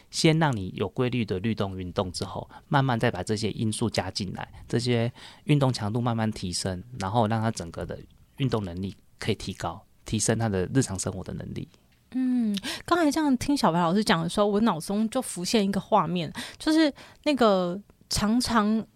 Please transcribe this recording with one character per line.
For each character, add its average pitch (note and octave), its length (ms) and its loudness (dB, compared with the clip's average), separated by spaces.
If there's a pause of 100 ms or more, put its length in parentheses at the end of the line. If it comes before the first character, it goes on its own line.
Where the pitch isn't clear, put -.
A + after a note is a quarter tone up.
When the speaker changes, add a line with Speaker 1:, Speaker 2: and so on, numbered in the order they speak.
(100)
Speaker 1:
先 D#3+ 280 2
让 D3+ 160 2
你 F#2+ 220 -4
有 G2 100 -2
规 B2 220 -2
律 A#2+ 160 -2
的 F#2 140 -2
律 G#2+ 160 0
动 F#2+ 240 -4
运 F2+ 160 -8
动 G2+ 180 0
之 - 120 -8
后， - 220 -8 (220)
慢 C#3 160 2
慢 A#2+ 160 0
再 A#2+ 100 4
把 F2+ 120 -2
这 A2 120 -2
些 G#2 180 -2
因 A2 200 -2
素 A2+ 160 -2
加 F#2+ 220 -2
进 F#2+ 240 -6
来， - 120 -8 (220)
这 B2 100 0
些 A#2+ 320 0 (340)
运 D3 140 4
动 C3 140 2
强 G#2 180 -4
度 A#2 80 -2
慢 A#2+ 160 0
慢 A2 160 0
提 F#2+ 220 -6
升， F#2 320 -4 (140)
然 F#2+ 120 -4
后 A#2 160 4
让 A2 140 0
它 A2+ 100 0
整 E2+ 200 -8
个 F2+ 160 -8
的 - 120 -8 (380)
运 C#3 100 -2
动 A#2 160 0
能 F2+ 200 -6
力 F#2+ 120 -6 (240)
可 - 140 -2
以 - 20 -4
提 F#2+ 200 -8
高， F2 280 -8 (220)
提 A2+ 140 -2
升 A2+ 200 0
它 A2+ 80 0
的 F#2+ 280 0
日 C3+ 80 4
常 F#2+ 160 -6
生 G2+ 120 -6
活 F#2 140 -8
的 - 80 -10
能 - 220 -10
力。 - 120 -8 (460)
Speaker 2:
嗯， B3 420 0 (300)
刚 E4+ 140 4
才 D4+ 120 4
这 D4 80 0
样 D4 200 2
听 C#4+ 180 0
小 F3+ 160 4
白 E3+ 80 2
老 E3+ 140 4
师 G#3+ 100 4
讲 F3 180 4
的 E3+ 60 -2
时 F#3+ 100 -2
候， G#3 80 6
我 G#3 140 2
脑 G#3+ 180 2
中 G#3+ 300 -2
就 B3+ 140 -2
浮 - 200 -8
现 G3+ 220 2
一 G3 80 2
个 G3 80 -2
画 F#3+ 260 2
面， E3+ 240 -2 (280)
就 - 120 0
是 D#4 220 6 (320)
那 D4+ 100 2
个 F#3+ 460 4 (300)
常 G#3+ 280 2
常 A3 460 2 (100)